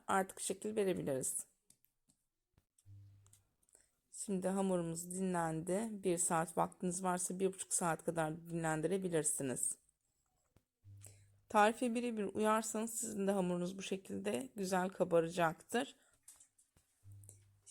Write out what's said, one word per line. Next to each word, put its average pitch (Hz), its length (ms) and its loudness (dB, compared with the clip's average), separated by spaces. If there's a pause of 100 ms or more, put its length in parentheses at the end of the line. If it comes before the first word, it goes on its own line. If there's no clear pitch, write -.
artık 190 340 0
şekil 214 360 -4
verebiliriz. 165 680 0 (2750)
Şimdi 190 360 -2
hamurumuz 180 600 0
dinlendi. 180 800 0
Bir 190 280 0
saat 170 400 0
vaktiniz 175 440 -2
varsa 180 360 -2
bir 190 140 0
buçuk - 220 -6
saat 165 300 0
kadar 165 440 -2
dinlendirebilirsiniz. 160 1300 0 (1700)
Tarife 226 460 6
birebir 233 300 0
uyarsanız 220 680 2
sizin 196 360 -2
de 196 60 4
hamurunuz 180 460 0
bu 190 40 -8
şekilde 202 760 -4
güzel 185 320 0
kabaracaktır. 175 1080 2 (1700)